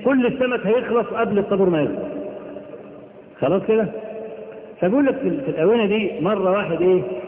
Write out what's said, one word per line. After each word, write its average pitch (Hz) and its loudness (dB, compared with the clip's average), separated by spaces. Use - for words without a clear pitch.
كل 254 4
السمك 247 0
هيخلص 233 2
قبل 208 0
الطابور 190 2
ما 156 2
يخلص. 107 -2
خلاص 165 2
كده؟ 220 4
فبيقول 254 4
لك 247 2
في 190 -2
ال-، 151 0
في 135 -4
الأونة 202 4
دي 202 0
مرة 190 2
واحد 170 0
إيه؟ 185 4